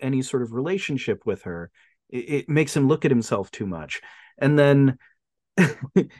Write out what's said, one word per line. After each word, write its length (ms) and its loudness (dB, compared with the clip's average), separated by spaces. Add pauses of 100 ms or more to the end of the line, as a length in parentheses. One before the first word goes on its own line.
any 200 -2
sort 220 -2
of 100 -10
relationship 720 -4
with 180 -6
her. 280 -12 (380)
It, 200 -10
it 200 -4
makes 260 0
him 120 4
look 180 0
at 60 4
himself 400 0
too 160 -8
much. 340 -10 (360)
And 220 2
then, 380 4 (600)
<laughs> 380 0
you 120 2 (120)